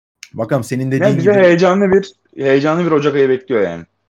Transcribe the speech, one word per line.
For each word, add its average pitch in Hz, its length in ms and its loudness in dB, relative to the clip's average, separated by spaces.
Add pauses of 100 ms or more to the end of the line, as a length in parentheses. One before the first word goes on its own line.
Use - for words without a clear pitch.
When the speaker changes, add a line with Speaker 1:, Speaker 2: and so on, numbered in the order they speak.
(340)
Speaker 1:
Bakalım 113 300 -4
senin 131 220 -6
dediğin 131 160 -2
Speaker 2:
Yani - 160 0
bize 202 140 0
Speaker 1:
gibi. 196 100 4
Speaker 2:
heyecanlı 185 500 2
bir, 196 200 0 (240)
heyecanlı 143 500 0
bir 160 40 -2
Ocak 147 240 0
ayı 135 140 2
bekliyor 127 320 -2
yani. 85 240 -4 (260)